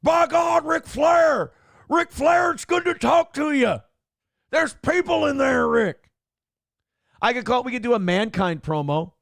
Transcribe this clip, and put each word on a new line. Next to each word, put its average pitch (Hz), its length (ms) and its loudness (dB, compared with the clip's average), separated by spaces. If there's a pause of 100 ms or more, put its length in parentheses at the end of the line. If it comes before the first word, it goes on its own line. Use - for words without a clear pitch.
By 330 240 2
God, 339 380 0
Ric 320 220 -4
Flair! 311 640 2 (360)
Ric 339 220 0
Flair, 349 420 2
it's - 120 -8
good 349 200 -2
to 349 100 -2
talk 320 400 0
to 302 180 -2
you. 240 240 2 (760)
There's 311 240 -2
people 339 520 -2
in 285 120 -2
there, 262 300 0
Rick. 226 420 -2 (1080)
I 233 120 0
could 240 120 -4
call, 247 180 0
we 254 100 -8
could 247 100 -6
do 240 120 0
a 233 40 2
Mankind 185 640 -2
promo. 151 600 -4